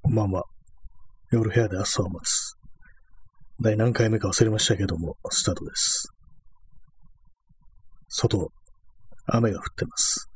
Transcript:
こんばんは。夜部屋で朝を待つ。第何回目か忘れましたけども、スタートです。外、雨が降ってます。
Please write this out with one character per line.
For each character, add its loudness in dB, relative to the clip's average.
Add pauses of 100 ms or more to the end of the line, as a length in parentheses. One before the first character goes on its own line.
(160)
こ 4
ん 0
ば 0
ん 0
は。 -6 (840)
夜 2
部 4
屋 2
で -4
朝 2
を -2
待 -8
つ。 0 (1040)
第 4
何 2
回 4
目 2
か -2
忘 4
れ 4
ま 0
し 2
た 4
け 0
ど -2
も、 -6 (100)
ス 0
タ 2
ー -2
ト -6
で -14
す。 2 (2000)
外、 0 (760)
雨 2
が -4
降 -8
っ -12 (140)
て -2
ま -8
す。 0